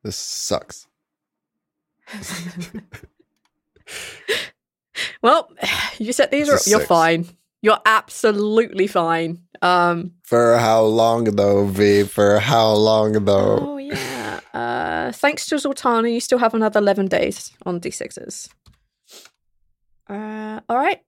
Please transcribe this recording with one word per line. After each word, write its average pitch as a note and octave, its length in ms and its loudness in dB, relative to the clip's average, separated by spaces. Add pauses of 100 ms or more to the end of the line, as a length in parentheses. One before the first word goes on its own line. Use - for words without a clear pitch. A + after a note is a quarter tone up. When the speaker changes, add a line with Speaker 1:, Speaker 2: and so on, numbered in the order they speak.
Speaker 1:
This G2+ 140 -8
sucks. - 680 -8 (1200)
<laughs> G#3 180 -18 (3000)
Speaker 2:
Well, D4+ 300 2 (460)
you A3 160 -6
said - 180 2
these F#3+ 160 0
Speaker 1:
It's F#3+ 200 2
a - 20 -2
Speaker 2:
are, - 20 4
you're G#3+ 100 4
Speaker 1:
six. - 60 -4
Speaker 2:
fine. E3+ 380 2 (360)
You're A3+ 240 4
absolutely G#3+ 1000 0
fine. E3 520 -2 (220)
Um, F3 520 0 (100)
Speaker 1:
For A#2 340 4
how A2+ 260 4
long A2+ 420 2
though, G2+ 400 2
V? G2+ 380 4
For G2+ 360 2
how A2+ 340 2
long G#2+ 520 2
though? G2+ 340 2
Speaker 2:
Oh C#4+ 180 -6
yeah. C4+ 460 -8 (320)
Uh, A#2 560 -6
thanks D4 360 -4
to D#4 80 -4
Zoltana, A#3+ 580 -2
you B3 80 -4
still - 180 0
have A3+ 140 2
another G#3+ 260 0
eleven G3 280 0
days - 440 -4 (140)
on F3 140 -6
D F3 120 -8
sixes. - 560 -14 (1600)
Uh, G#3+ 600 -10
all A#3 80 0
right. E4 300 0